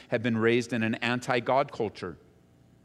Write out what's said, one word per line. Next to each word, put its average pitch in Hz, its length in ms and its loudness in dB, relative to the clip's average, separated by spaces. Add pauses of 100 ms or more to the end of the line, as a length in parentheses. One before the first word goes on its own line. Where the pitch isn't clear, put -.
have 117 140 0
been 113 160 0
raised 117 340 2
in 113 120 0
an 113 120 0
anti-God 123 760 0
culture. 95 440 -6 (680)